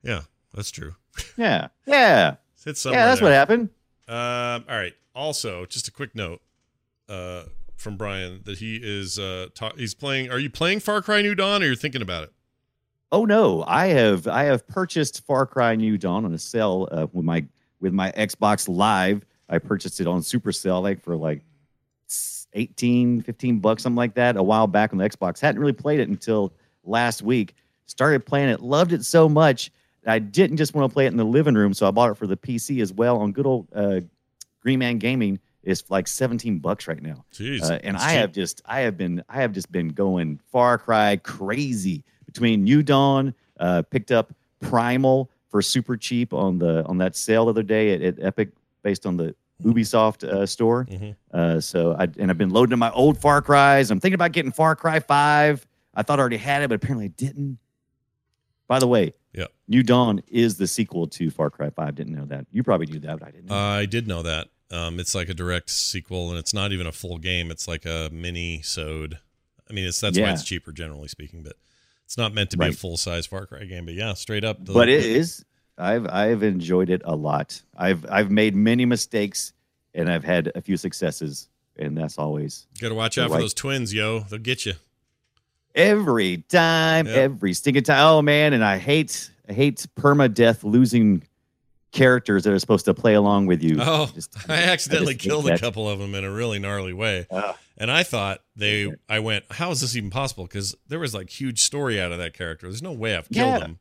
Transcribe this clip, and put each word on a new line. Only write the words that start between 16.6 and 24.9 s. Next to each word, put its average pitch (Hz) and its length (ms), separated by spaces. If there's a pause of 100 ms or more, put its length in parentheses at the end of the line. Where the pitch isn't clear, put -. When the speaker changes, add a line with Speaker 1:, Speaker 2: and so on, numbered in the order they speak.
Speaker 2:
uh, 80 200
with 90 120
my 80 220 (340)
with 92 120
my 95 200
Xbox 104 560
Live. 98 560 (240)
I 82 100
purchased - 420
it 87 60
on 90 140
Supercell, 92 640
like, 101 200
for, 85 140
like, 78 260 (680)
s-, - 440
eighteen, 123 720
fifteen 120 360
bucks, 107 240
something 123 140
like 120 180
that, 123 220
a 98 60
while 107 240
back 104 260